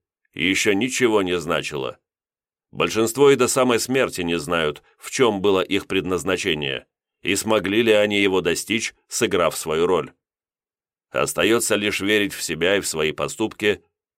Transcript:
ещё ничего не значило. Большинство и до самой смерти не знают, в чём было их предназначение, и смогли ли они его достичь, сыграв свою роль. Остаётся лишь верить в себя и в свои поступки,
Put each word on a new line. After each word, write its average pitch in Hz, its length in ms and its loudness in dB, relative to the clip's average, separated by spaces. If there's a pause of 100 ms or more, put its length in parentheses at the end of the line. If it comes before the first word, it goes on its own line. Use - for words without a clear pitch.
(340)
ещё 98 400 0
ничего 113 480 2
не 90 180 0
значило. 76 580 -6 (720)
Большинство 110 600 2
и 139 40 6
до 120 120 2
самой 123 320 2
смерти 117 420 -2
не 85 180 0
знают, 76 420 -2 (160)
в - 140 -16
чём 110 300 2
было 95 200 2
их 95 260 -2
предназначение, 85 960 -2 (360)
и 95 140 -2
смогли 104 460 0
ли 113 100 4
они 104 300 4
его 95 200 4
достичь, 87 520 -2 (140)
сыграв 90 500 0
свою 80 300 -2
роль. 82 260 0 (960)
Остаётся 104 640 0
лишь 104 240 -2
верить 101 340 0
в - 80 -10
себя 85 360 0
и - 20 -2
в 87 80 -4
свои 78 240 -2
поступки, 101 720 -2 (340)